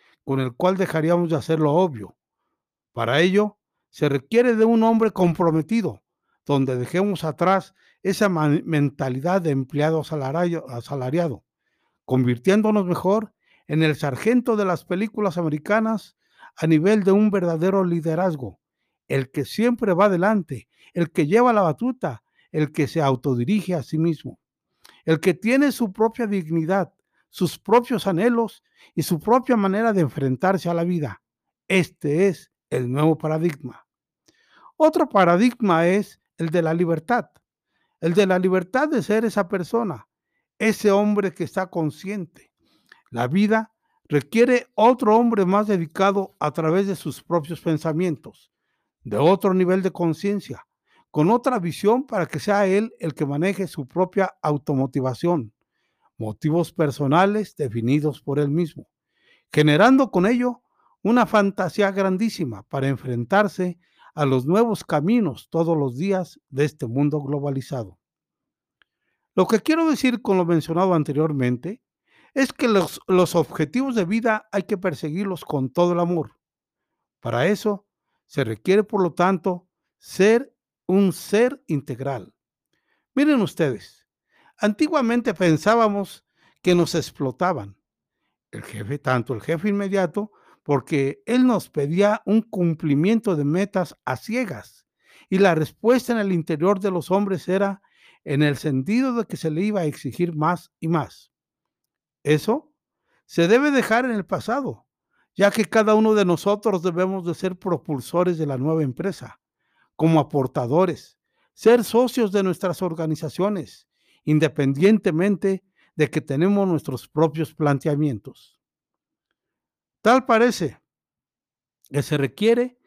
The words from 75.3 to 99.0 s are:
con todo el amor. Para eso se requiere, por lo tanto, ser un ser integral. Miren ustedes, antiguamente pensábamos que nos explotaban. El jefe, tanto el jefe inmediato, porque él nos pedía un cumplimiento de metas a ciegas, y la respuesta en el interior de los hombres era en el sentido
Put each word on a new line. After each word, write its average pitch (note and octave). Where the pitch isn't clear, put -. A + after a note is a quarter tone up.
con C3+
todo F3
el E3+
amor. F3
Para A#2
eso G3+
se -
requiere, F3+
por G3+
lo E3+
tanto, F3+
ser A3+
un F#3+
ser B3
integral. C3
Miren C#4+
ustedes, -
antiguamente A#3+
pensábamos G3+
que F3+
nos E3+
explotaban. C3+
El A2
jefe, G#2+
tanto B2+
el G#2+
jefe E3
inmediato, G3+
porque C#3
él B3+
nos A3+
pedía F3+
un G#3+
cumplimiento F3
de D3
metas F3+
a B2+
ciegas, G#3
y F#3+
la F#3+
respuesta A#3+
en A3+
el G3+
interior F3
de G3+
los F3
hombres F#3+
era G3
en C#3+
el D3
sentido G3